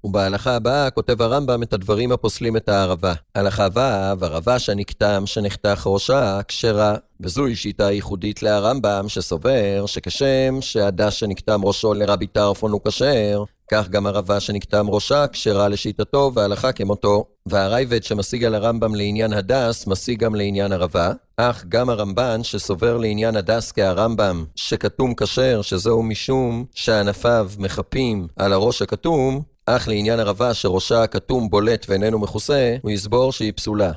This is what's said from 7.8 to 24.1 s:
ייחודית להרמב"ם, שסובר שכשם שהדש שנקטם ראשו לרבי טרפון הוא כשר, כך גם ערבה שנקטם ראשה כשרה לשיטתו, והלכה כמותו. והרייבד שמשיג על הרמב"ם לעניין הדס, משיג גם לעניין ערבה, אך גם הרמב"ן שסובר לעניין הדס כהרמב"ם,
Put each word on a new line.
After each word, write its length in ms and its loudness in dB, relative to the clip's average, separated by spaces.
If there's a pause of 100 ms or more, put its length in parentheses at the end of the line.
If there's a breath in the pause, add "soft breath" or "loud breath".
ייחודית 520 -4
להרמב"ם, 680 0
שסובר 760 0
שכשם 760 0
שהדש 580 0
שנקטם 460 -2
ראשו 280 2
לרבי 340 0
טרפון 440 0
הוא 160 -2
כשר, 560 2 (280)
כך 180 0
גם 180 0
ערבה 320 0
שנקטם 500 -2
ראשה 380 2
כשרה 400 0
לשיטתו, 640 0
והלכה 380 0
כמותו. 540 0 (200)
והרייבד 580 0
שמשיג 400 -2
על 120 2
הרמב"ם 400 0
לעניין 380 0
הדס, 540 0
משיג 320 -2
גם 160 0
לעניין 380 0
ערבה, 380 0 (260)
אך 320 -2
גם 200 2
הרמב"ן 540 0
שסובר 540 0
לעניין 380 0
הדס 360 0
כהרמב"ם, 720 2 (100)